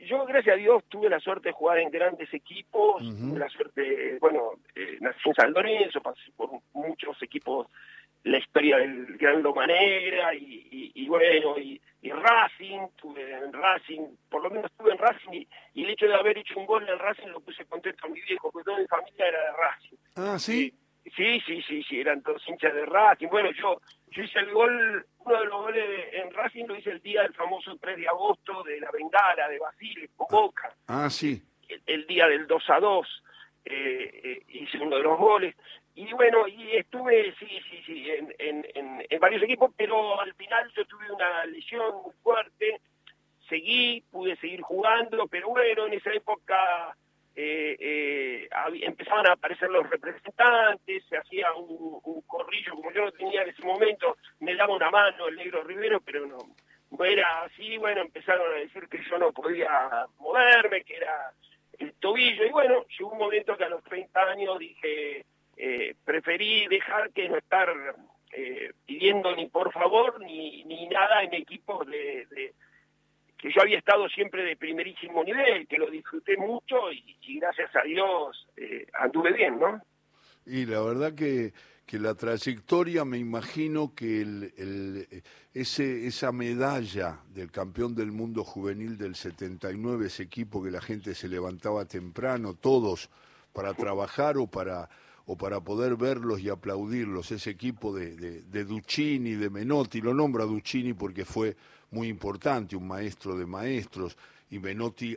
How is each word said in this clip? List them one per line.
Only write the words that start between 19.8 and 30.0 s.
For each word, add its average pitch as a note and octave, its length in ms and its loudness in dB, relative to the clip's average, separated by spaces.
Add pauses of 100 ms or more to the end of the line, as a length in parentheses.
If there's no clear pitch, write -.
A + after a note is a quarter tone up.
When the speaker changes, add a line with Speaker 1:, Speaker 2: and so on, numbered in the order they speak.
Speaker 2:
Ah, F#3+ 240 -4
¿sí? B3 340 -2 (400)
Speaker 1:
Sí, A3 320 2
sí, E3 220 -8
sí, D3 160 -6
sí, C3 160 -6
eran C#3+ 200 0
todos D3+ 280 -4
hinchas D#3 260 -2
de D3 100 -2
Racing. F3+ 440 6
Bueno, F#3+ 240 2
yo, F3+ 280 -2 (300)
yo F#3+ 140 -10
hice G#3 160 -2
el G3 100 -2
gol, A3 560 4 (180)
uno A#3 140 4
de A3 60 2
los G3+ 180 -4
goles A3 260 -2
de, F#3 300 -8
en F3+ 140 -8
Racing A#3 340 -6
lo G3+ 80 -8
hice G3+ 160 -8
el E3+ 120 -8
día G#3 200 0
del - 100 0
famoso F#3 480 -6
tres - 160 -8
de E3+ 120 -4
agosto F#3 560 0
de D3+ 160 -8
la D3 100 -10
Bengala, D#3+ 580 4
de D3 120 -6
Basile, D#3+ 560 -12